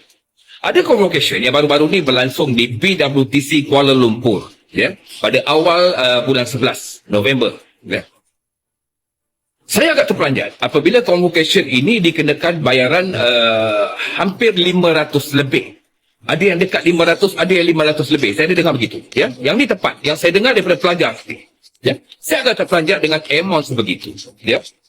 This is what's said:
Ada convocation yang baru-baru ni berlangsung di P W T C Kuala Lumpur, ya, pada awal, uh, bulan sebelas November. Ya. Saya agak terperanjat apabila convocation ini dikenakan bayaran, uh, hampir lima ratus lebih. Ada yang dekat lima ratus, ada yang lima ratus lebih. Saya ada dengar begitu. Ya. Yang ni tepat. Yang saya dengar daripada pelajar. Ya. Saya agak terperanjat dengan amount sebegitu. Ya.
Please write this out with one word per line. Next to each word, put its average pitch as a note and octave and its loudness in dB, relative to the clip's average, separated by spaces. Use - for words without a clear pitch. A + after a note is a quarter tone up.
Ada D#4+ 0
convocation E3+ 0
yang B2+ 0
baru-baru D3 2
ni G3 0
berlangsung C3 -2
di A#2+ -2
P F#3+ 0
W C#3 0
T C#3 0
C D3 -2
Kuala C#3 2
Lumpur, A#2 0
ya, - -4
pada A2+ 0
awal, E3+ 2
uh, B2 2
bulan B2 0
sebelas - -6
November. A2+ 0
Ya. G2 -8
Saya D#4 2
agak D5 2
terperanjat C#3 -4
apabila F3 2
convocation F3 2
ini D3 2
dikenakan D#3 0
bayaran, C3 2
uh, A2 0
hampir G3 0
lima F3 2
ratus D3 -2
lebih. C3+ -2
Ada D#3 -2
yang F#3+ 2
dekat F3+ -2
lima E3+ 2
ratus, E3+ 0
ada F3 0
yang E3+ 2
lima D#3+ 2
ratus D3+ -2
lebih. C3+ 0
Saya D3+ -2
ada F3+ -2
dengar E3 2
begitu. A#2 -6
Ya. D#3 0
Yang C3+ -2
ni C#4 0
tepat. F#3 -2
Yang D3 -2
saya E3+ 2
dengar A3+ 2
daripada F3 0
pelajar. E3 0
Ya. - -2
Saya - -2
agak G3 0
terperanjat F3 0
dengan D#3 0
amount D#3+ -2
sebegitu. G#2 -6
Ya. A2+ -2